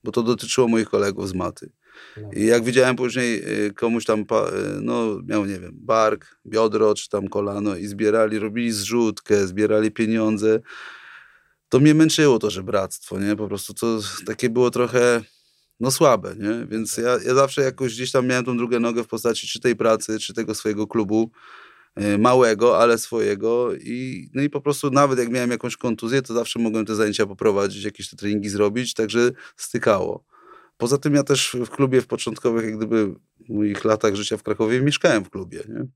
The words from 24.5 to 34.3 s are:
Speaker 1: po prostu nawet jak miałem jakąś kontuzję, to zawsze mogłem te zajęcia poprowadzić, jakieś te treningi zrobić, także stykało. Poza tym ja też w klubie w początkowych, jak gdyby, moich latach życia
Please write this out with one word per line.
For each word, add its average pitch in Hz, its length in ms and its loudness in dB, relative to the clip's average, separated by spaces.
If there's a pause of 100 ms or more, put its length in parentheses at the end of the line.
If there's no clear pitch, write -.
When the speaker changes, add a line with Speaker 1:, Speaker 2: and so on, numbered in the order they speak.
Speaker 1:
po 143 100 -6
prostu 143 300 -2
nawet 139 280 4
jak 120 120 0
miałem 123 200 -2
jakąś 120 260 -6
kontuzję, 120 460 -2
to 117 120 -8
zawsze 117 240 -2
mogłem 113 280 0
te 110 80 -4
zajęcia 104 320 0
poprowadzić, 98 580 0
jakieś 101 260 -10
te - 60 -20
treningi 104 320 -4
zrobić, 104 460 0
także 117 360 2 (260)
stykało. 107 680 -2 (520)
Poza 123 220 0
tym 147 160 0
ja 143 80 4
też 135 340 0 (100)
w - 40 -16
klubie 131 300 2
w 120 60 -12
początkowych, 113 580 -2
jak 110 120 -6
gdyby, 107 380 0 (340)
moich 104 360 -2
latach 110 300 2
życia 104 220 -4